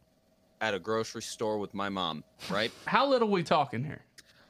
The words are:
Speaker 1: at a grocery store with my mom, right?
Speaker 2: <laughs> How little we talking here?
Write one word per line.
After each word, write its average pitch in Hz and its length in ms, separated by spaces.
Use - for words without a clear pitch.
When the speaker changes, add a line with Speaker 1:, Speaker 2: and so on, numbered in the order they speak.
Speaker 1:
at 110 100
a 98 60
grocery 110 440
store 107 360
with 98 160
my 98 160
mom, 85 340
right? 107 280
Speaker 2:
<laughs> - 80
How 226 200
little 240 220
we 196 140
talking 143 420
here? - 180